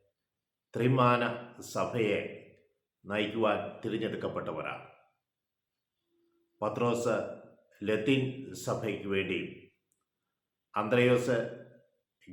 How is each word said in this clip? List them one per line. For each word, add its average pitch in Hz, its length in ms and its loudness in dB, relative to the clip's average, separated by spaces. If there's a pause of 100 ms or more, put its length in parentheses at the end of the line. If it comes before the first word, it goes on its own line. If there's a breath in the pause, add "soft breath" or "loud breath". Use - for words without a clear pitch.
(760)
ത്രിമാന 123 480 4 (480)
സഭയെ 104 480 0 (920)
നയിക്കുവാൻ 107 480 2 (260)
തിരഞ്ഞെടുക്കപ്പെട്ടവരാണ്. 95 1000 -4 (1800)
പത്രോസ് 117 560 2 (720)
ലത്തീൻ 131 340 2 (440)
സഭയ്ക്ക് 104 480 -4
വേണ്ടിയും, 90 360 -2 (1300)
അന്ത്രയോസ് 123 560 4 (960)